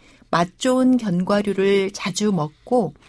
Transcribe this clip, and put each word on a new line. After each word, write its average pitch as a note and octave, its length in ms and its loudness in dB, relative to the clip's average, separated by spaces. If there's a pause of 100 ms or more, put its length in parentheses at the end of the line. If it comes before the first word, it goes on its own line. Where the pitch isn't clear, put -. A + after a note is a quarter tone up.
(320)
맛 F3 280 -2
좋은 B3+ 380 2
견과류를 G3 960 0
자주 G#3 400 -4
먹고 E3 640 -2 (140)